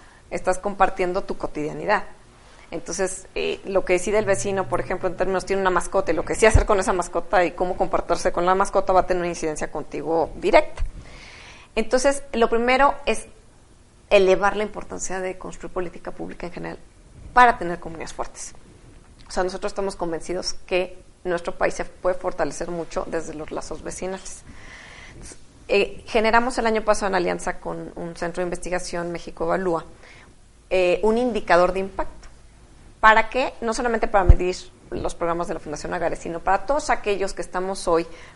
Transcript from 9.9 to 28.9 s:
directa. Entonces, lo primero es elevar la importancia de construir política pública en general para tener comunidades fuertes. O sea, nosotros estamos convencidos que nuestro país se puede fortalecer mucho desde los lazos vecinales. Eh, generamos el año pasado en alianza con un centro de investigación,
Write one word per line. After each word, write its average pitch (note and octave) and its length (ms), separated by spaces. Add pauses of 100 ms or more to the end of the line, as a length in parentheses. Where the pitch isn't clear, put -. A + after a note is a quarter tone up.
directa. - 440 (960)
Entonces, C4 480 (100)
lo A3+ 160
primero B3+ 460 (100)
es - 220 (840)
elevar G3 480
la G#3 60
importancia F#3 560
de F#3 180
construir - 340
política F3+ 400
pública F3+ 360
en E3+ 60
general E3 260 (540)
para A#3+ 260
tener F3 200
comunidades - 340
fuertes. - 400 (720)
O - 40
sea, F#3+ 120
nosotros F#3+ 280
estamos G3 240
convencidos E3+ 580 (120)
que F3+ 320 (260)
nuestro F3 320
país F3 200
se F3 100
puede - 300
fortalecer E3+ 540
mucho F3 380
desde D#3 280
los D3+ 160
lazos - 320
vecinales. - 580 (1300)
Eh, - 400
generamos A#3 500
el A#3 80
año A3 180
pasado G#3 260
en F#3+ 60
alianza F3 440
con E3 360
un E3+ 220
centro E3+ 240
de F3+ 60
investigación, F3 640